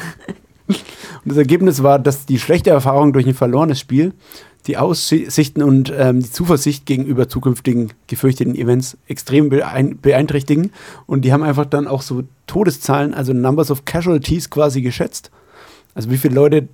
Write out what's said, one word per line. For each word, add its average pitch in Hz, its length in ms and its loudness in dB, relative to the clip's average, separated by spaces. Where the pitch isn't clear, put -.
<laughs> - 400 -18
Und - 640 -8
das 139 60 -2
Ergebnis 151 460 4
war, 139 160 6
dass 139 280 0
die 131 120 0
schlechte 175 320 2
Erfahrung 139 420 4
durch 131 140 2
ein 131 80 2
verlorenes 135 440 0
Spiel 156 360 0
die - 120 -4
Aussichten 156 840 0
und, 135 320 4
ähm, 127 280 2
die 117 80 -8
Zuversicht 156 560 -2
gegenüber 131 420 -2
zukünftigen 123 640 -2
gefürchteten 127 480 -2
Events 127 420 -2
extrem 143 440 0
beein-, 135 500 -2
beeinträchtigen. 143 720 0
Und 139 160 -2
die 127 120 4
haben 147 80 2
einfach 139 240 0
dann 143 200 -2
auch 139 140 -4
so 127 220 -8
Todeszahlen, 147 640 -2
also 131 220 -4
Numbers 135 360 0
of 139 140 -4
Casualties 165 640 -2
quasi 143 320 0
geschätzt. - 500 -6
Also 110 160 -8
wie 127 60 2
viele 131 180 0
Leute 147 280 4